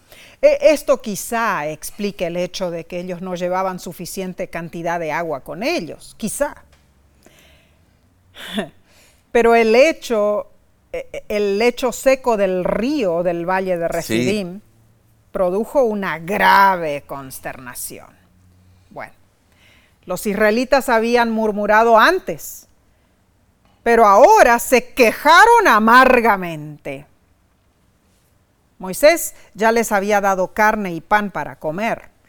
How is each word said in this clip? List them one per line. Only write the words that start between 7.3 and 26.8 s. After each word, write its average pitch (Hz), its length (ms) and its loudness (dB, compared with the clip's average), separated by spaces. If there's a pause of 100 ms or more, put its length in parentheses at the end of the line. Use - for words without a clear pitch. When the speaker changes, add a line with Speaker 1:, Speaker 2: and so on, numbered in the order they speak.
Speaker 1:
<laughs> 185 160 -8 (600)
Pero 233 220 2
el 226 200 2
hecho, 226 760 0 (440)
e-, 165 200 -12
e-, - 160 -14
el 208 300 -2
lecho 240 340 -2
seco 262 440 0
del 185 280 -2
río 202 580 -2
del 170 260 -4
valle 185 300 -2
de 165 80 -4
Speaker 2:
Sí. - 60 -6
Speaker 1:
Refidim 170 680 -4 (720)
produjo 196 520 -2
una 190 340 -4
grave 190 880 2
consternación. 135 1000 -14 (840)
Bueno, 131 220 -16 (920)
los 180 220 -8
israelitas 220 640 0
habían 233 420 0
murmurado 220 680 2
antes, 262 680 0 (1160)
pero 233 220 4
ahora 254 520 8
se - 340 0
quejaron 359 760 6
amargamente. 202 1400 2 (1700)